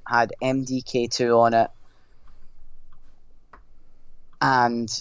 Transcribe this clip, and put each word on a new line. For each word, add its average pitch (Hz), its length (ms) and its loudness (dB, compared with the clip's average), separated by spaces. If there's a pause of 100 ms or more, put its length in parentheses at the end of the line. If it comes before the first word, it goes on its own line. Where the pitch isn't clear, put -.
had 117 260 4 (100)
M 131 220 0
D 127 180 -4
K 120 260 0
two 117 300 2
on 117 160 6
it. 113 160 4 (2750)
And 120 480 2 (120)